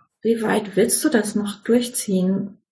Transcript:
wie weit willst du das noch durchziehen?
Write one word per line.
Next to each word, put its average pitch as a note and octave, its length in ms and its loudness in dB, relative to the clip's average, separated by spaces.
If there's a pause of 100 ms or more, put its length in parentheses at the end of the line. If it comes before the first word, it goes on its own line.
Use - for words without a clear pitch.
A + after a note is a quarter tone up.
(220)
wie A3+ 200 0
weit G#3+ 340 -2
willst A3+ 280 2
du D#4 60 4
das A3 260 0
noch G3+ 280 -6
durchziehen? G3 960 -2 (120)